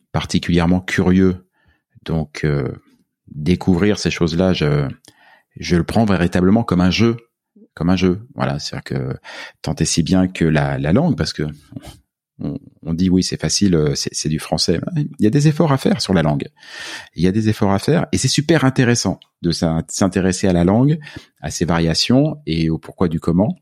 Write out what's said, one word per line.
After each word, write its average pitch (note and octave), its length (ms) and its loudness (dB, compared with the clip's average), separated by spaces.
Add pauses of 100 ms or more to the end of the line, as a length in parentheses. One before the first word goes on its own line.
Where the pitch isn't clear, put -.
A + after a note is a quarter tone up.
(100)
particulièrement E2+ 720 0
curieux. F#2 640 2 (580)
Donc, D#2+ 400 -6
euh, - 280 -2 (560)
découvrir F2+ 720 0
ces F2 100 0
choses-là, F2 420 0
je, D2 360 0 (680)
je E2+ 200 -2
le E2 80 2
prends - 200 0
véritablement F#2 600 2
comme F2+ 160 0
un F2+ 100 4
jeu. A2+ 260 2 (580)
Comme E2 140 -4
un F#2 80 2
jeu. F#2 380 0
Voilà, C2+ 240 -4
c'est-à-dire - 240 -10
que C2 320 -6 (480)
tant D#2+ 140 -4
et - 80 0
si - 180 0
bien F#2 240 2
que F#2 180 -2
la, D2 320 0
la C#2+ 160 -2
langue, C#3 240 2
parce - 160 -4
que D2+ 120 -6 (960)
on, D2+ 180 -8 (240)
on E2 100 -6
dit, « F2 180 0
Oui, F#2 120 4
c'est - 180 -6
facile, F2 360 2
euh, D2+ 180 2
c'est, - 180 -6
c'est - 160 -6
du D#2 120 -2
français. » - 400 -2 (160)
Il - 280 -2
y - 40 4
a - 20 4
des D3 160 2
efforts D#3 240 2
à C3+ 80 2
faire G#3 220 0
sur - 140 0
la E3+ 80 2
langue. D3+ 260 -2 (640)
Il D#2 80 -2
y F2+ 60 4
a F#2 40 2
des G#2+ 160 0
efforts G#2 220 2
à G2 80 2
faire, D3+ 320 0
et - 80 0
c'est - 100 -2
super D3+ 360 2
intéressant A#2+ 560 2 (200)
de E2+ 120 0
s'in-, E2 360 0
s'intéresser F#2 600 0
à F#2 40 4
la E2+ 120 4
langue, B2+ 340 4 (420)
à D2 100 -8
ses - 140 -4
variations G2+ 800 0
et D#2+ 260 -2
au D#2+ 60 0
pourquoi - 320 -4
du E2 120 -2
comment G2 420 0